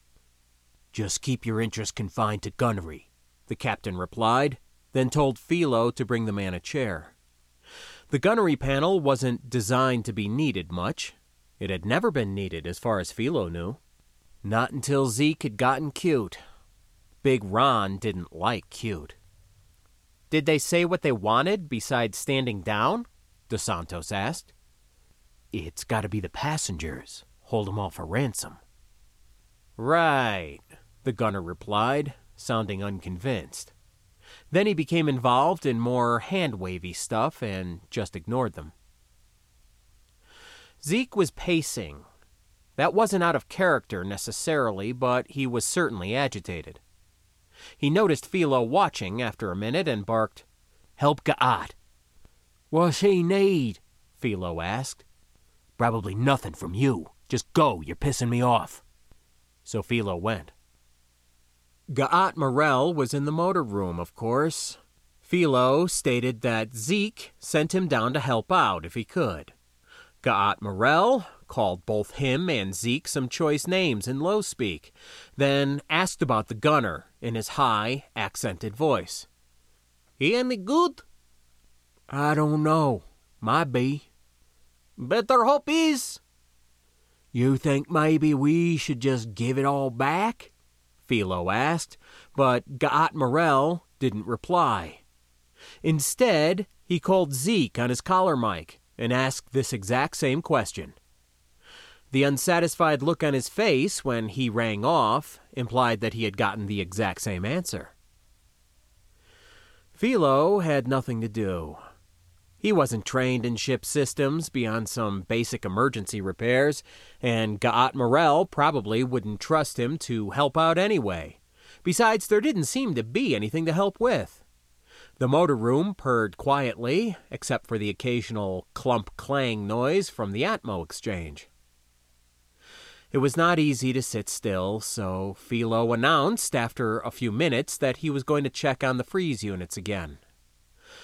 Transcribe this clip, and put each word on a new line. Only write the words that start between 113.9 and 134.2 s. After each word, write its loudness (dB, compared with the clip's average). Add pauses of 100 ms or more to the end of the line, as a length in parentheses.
beyond -2
some -4
basic -2
emergency -2
repairs, 0 (360)
and 0
Ga'at 2
Morrell 4
probably 0
wouldn't -4
trust 0
him -2
to -4
help 0
out 4
anyway. -2 (420)
Besides, 2
there 4
didn't 0
seem -2
to 0
be 0
anything -2
to 0
help 0
with. -2 (720)
The 0
motor 4
room 2
purred 0
quietly, 0 (140)
except -4
for -4
the -2
occasional -4
clump -2
clang -2
noise 0
from -6
the -2
Atmo -4
exchange. -10 (1600)
It 0
was 2
not 4
easy 2
to 0
sit -6